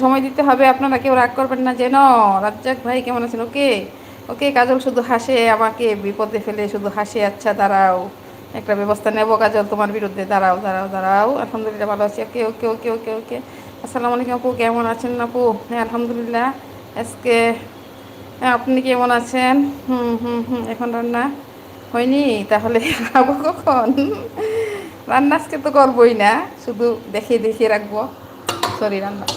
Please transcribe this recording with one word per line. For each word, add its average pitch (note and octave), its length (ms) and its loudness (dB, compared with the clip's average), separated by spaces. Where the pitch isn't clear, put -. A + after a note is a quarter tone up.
সময় C4 240 4
দিতে C4 220 -4
হবে, C4 240 6
আপনারা C4 260 0
কেউ C4 220 2
রাগ A#3+ 180 2
করবেন C4 280 -2
না B3+ 140 0
যেন। B3 160 2
রাজ্জাক B3 400 -4
ভাই, B3 200 0
কেমন A#3+ 200 -2
আছেন? A#3 200 -6
ওকে, C#4 220 0
ওকে, C4 140 -2
কাজল B3+ 300 4
শুধু B3 220 0
হাসে, B3+ 280 2
আমাকে A3 300 0
বিপদে G#3+ 420 -2
ফেলে G#3 180 -4
শুধু G3+ 220 -4
হাসে। G#3 240 -4
আচ্ছা, G3+ 200 -2
দাঁড়াও, G3 380 4
একটা G#3+ 220 -4
ব্যবস্থা G#3 360 0
নেব G#3+ 140 2
কাজল G#3+ 300 2
তোমার G#3 240 0
বিরুদ্ধে, G3 260 -6
দাঁড়াও, F#3+ 320 2
দাঁড়াও, F#3+ 300 -2
দাঁড়াও। G3 340 2
আলহামদুলিল্লাহ, G#3+ 500 -6
ভালো G#3 160 -2
আছি। G#3 180 -8
ওকে, A#3+ 140 -8
ওকে, A3+ 240 -6
ওকে, A3+ 220 -8
ওকে, A3+ 140 -8
ওকে। A#3 160 -10
আসসালামু A#3+ 300 -2
আলাইকুম B3 240 -2
আপু, B3+ 100 -2
কেমন A#3 320 2
আছেন A#3+ 200 -4
আপু? A#3+ 160 -2
হ্যাঁ, A#3 180 -4
আলহামদুলিল্লাহ। A#3 600 -2
আজকে, A#3 360 0
হ্যাঁ, B3+ 200 2
আপনি B3+ 200 2
কেমন B3 200 2
আছেন? B3+ 360 0
হুম, A#3+ 240 0
হুম, A#3+ 260 -2
হুম। B3 140 -4
এখন A#3+ 240 -4
রান্না A#3+ 260 -2
হয়নি, B3+ 320 2
তাহলে A3 280 2
<laughs> A3+ 140 -6
খাবো C4 240 4
কখন? C4 420 2
রান্না C#4 280 4
আজকে D#4+ 280 -6
তো D4+ 140 0
করবোই B3 340 6
না, G3+ 80 6
শুধু A#3 220 -2
দেখিয়ে A3 320 0
দেখিয়ে A3 280 0
রাখবো। G#3 260 -4
সরি, G3+ 220 -2
রান্না G3+ 260 -8